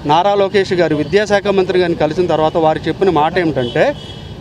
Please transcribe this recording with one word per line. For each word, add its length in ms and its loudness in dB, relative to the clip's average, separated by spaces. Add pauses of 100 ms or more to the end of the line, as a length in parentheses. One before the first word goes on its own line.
నారా 280 2
లోకేష్ 380 0
గారు 240 0
విద్యాశాఖ 500 0
మంత్రి 320 0
గారిని 200 0
కలిసిన 280 0
తర్వాత 300 0
వారు 220 2
చెప్పిన 320 0
మాట 280 0
ఏమిటంటే 560 0 (460)